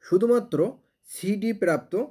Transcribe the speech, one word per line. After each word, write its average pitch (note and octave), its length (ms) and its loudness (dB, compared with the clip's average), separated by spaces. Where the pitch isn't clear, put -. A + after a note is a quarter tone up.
শুধুমাত্র A#3 520 2
সিডি G#3 420 -4
প্রাপ্ত F#3 320 0